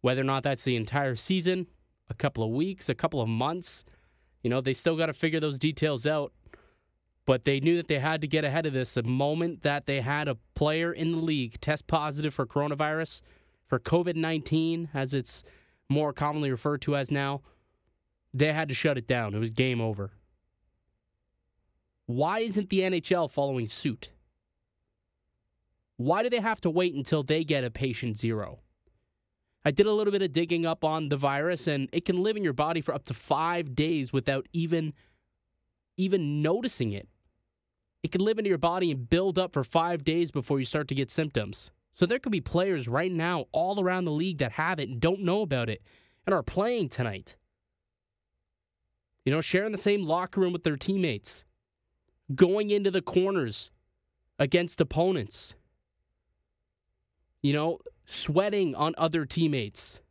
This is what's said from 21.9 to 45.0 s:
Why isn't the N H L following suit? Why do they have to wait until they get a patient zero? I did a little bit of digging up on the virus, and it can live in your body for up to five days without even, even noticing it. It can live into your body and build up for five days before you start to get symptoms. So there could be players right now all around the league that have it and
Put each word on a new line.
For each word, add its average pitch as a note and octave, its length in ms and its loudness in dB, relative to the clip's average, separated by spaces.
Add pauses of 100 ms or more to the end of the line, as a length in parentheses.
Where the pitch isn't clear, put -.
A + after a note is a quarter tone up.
Why D3+ 340 0
isn't G#3 300 -2
the F#3+ 120 2
N F#3 120 2
H F3 180 -2
L F3 160 2
following C#3 400 -2
suit? - 440 -6 (1900)
Why E3 260 2
do A#3+ 60 0
they A#3+ 100 2
have A3 220 -2
to F3+ 80 0
wait F3 240 2
until C#3+ 300 0
they D#3 200 2
get D3 220 0
a B2 40 -4
patient A#2 480 -4
zero? G#2+ 420 -4 (1040)
I D3 60 6
did G3 140 6
a G#3+ 60 2
little G#3 220 2
bit G3+ 80 2
of F#3 100 0
digging E3 340 0
up E3 200 -2
on D#3 240 0
the C#3+ 80 2
virus, C#3+ 500 0
and C#3 240 0
it E3+ 140 -2
can F3+ 180 2
live G#3+ 140 0
in G#3 80 -2
your D3 80 2
body D3+ 260 0
for C#3+ 160 -2
up C#3 120 -6
to C3+ 60 -6
five D#3 600 -2
days D3 380 0
without C3+ 400 0
even, E3 400 0 (1040)
even F3+ 440 2
noticing D#3+ 520 0
it. G2+ 160 -10 (920)
It D#3+ 80 -4
can F#3 100 0
live G#3+ 160 4
into G#3+ 100 0
your F#3 120 4
body E3+ 320 4
and B2+ 180 -4
build F3 280 4
up F#3 140 0
for C3+ 140 0
five E3+ 400 0
days E3 260 2
before C#3 280 0
you C3 60 -2
start D3+ 240 -2
to C#3 60 -2
get C3+ 160 -2
symptoms. A2+ 600 -4 (240)
So F3+ 100 4
there A#3 140 0
could C4 120 -4
be F#3+ 80 0
players E3+ 480 0
right D#3 240 0
now E3+ 400 -2
all F#3+ 300 0
around F3+ 240 0
the D#3+ 60 -2
league E3 260 -2
that C3 160 -2
have D#3+ 260 -2
it C3+ 80 -4
and A#2+ 140 -6